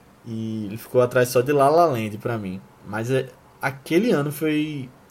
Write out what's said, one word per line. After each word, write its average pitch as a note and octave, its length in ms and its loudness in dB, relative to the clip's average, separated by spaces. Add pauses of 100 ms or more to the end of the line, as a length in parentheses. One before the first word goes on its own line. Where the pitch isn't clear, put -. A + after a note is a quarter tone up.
(260)
E A2 400 -6
ele G2+ 120 -8
ficou - 220 -2
atrás B2 300 4
só B2 120 2
de C3+ 100 0
La C#3 180 4
La E3 160 6
Land A2 320 -2
pra A#2 220 -4
mim. F#2+ 200 -8 (280)
Mas A2+ 240 -6
é... C3 160 0 (340)
aquele D#3+ 500 0
ano D3 200 0
foi D3+ 580 -2 (220)